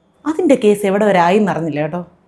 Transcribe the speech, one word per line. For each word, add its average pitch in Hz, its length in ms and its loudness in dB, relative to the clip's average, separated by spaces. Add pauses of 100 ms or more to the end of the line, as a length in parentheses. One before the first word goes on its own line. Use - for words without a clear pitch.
(260)
അതിൻ്റെ 320 380 0
കേസ് 208 220 2
എവിടെ 202 200 0
വരെ 190 120 2
ആയി 175 180 2
എന്നറിഞ്ഞില്ല 160 440 -2
കേട്ടോ. 170 260 -6 (220)